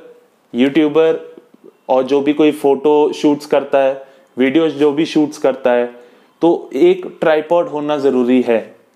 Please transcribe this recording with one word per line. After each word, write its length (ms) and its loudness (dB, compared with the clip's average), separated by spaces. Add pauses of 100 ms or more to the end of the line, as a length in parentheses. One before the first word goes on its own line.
(560)
YouTuber 800 0 (520)
और 140 0
जो 180 0
भी 120 0
कोई 180 2
photo 640 0
shoots 320 -2
करता 340 0
है, 260 -2 (320)
videos 360 0
जो 180 2
भी 140 -2
shoots 320 -2
करता 340 -2
है, 240 -2 (460)
तो 320 0
एक 480 0
tripod 460 0
होना 300 -4
ज़रूरी 440 2
है। 340 -2 (200)